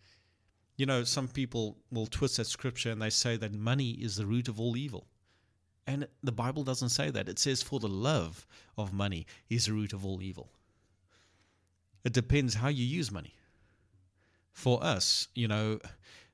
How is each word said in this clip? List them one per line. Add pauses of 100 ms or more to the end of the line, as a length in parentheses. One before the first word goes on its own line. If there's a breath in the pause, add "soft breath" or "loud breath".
(760 soft breath)
You
know,
some
people (140)
will
twist
that
scripture
and
they
say
that
money
is
the
root
of
all
evil. (800)
And (140)
the
Bible
doesn't
say
that.
It
says,
"For
the
love (300 loud breath)
of
money (220 loud breath)
is
the
root
of
all
evil." (1500 soft breath)
It
depends
how
you
use
money. (1160 soft breath)
For
us,
you
know, (540 loud breath)